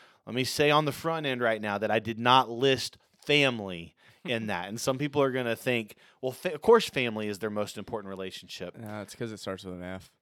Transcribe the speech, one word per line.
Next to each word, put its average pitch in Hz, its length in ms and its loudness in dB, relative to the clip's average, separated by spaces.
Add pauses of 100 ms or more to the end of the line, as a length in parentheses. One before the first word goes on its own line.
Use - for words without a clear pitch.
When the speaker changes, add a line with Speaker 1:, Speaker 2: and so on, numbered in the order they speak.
(260)
Speaker 1:
let 107 80 -10
me 127 120 0
say 147 260 4
on 151 140 6
the 139 80 -2
front 165 320 -4
end 127 160 -2
right 113 200 2
now 104 180 -2
that 104 120 0
I 110 80 4
did 110 200 -6
not 123 300 6
list 123 480 0 (280)
family 113 680 0 (300)
in 113 220 -2
Speaker 2:
<laughs> - 0 -
Speaker 1:
that. 95 220 -4
And 110 100 -8
some 131 200 0
people 143 220 0
are 135 100 4
gonna 123 240 0
think, 113 400 -2 (260)
"Well, 131 100 -2
fa-, 170 220 -6
of 147 80 -10
course 226 260 6
family 110 400 -2
is 101 120 -4
their 107 100 -2
most 104 300 -4
important 101 300 -8
relationship." 95 680 -10
Speaker 2:
No, 107 240 -10
it's - 140 -14
'cause 117 160 -8
it 104 80 -12
starts 95 260 -8
with 92 80 -8
an 90 100 -10
F. 92 280 -10 (100)